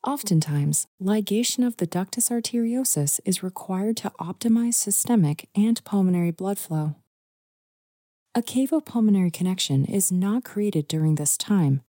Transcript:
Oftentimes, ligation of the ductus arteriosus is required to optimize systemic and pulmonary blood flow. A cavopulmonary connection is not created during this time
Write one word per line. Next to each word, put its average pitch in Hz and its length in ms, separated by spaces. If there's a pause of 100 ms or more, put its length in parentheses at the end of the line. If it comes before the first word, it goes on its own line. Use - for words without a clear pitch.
Oftentimes, 156 840 (120)
ligation 214 640
of 240 120
the 175 100
ductus 190 420
arteriosus 233 960
is 185 200
required 190 540
to - 200
optimize 233 560
systemic 196 800
and 220 300
pulmonary 180 480
blood 190 260
flow. 151 380 (1400)
A 240 80
cavopulmonary 226 880
connection 180 520
is - 260
not 202 320
created 202 460
during 156 260
this 147 220
time 147 520